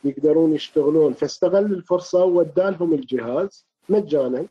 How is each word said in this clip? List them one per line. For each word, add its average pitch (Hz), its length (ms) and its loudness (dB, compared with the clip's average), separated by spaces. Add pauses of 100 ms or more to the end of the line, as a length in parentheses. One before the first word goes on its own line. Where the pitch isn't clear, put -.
يقدرون 151 520 2
يشتغلون. 147 580 0
فاستغل 180 520 0
الفرصة 180 600 0
وودالهم 175 680 0
الجهاز 131 720 -4 (240)
مجانًا. 147 600 0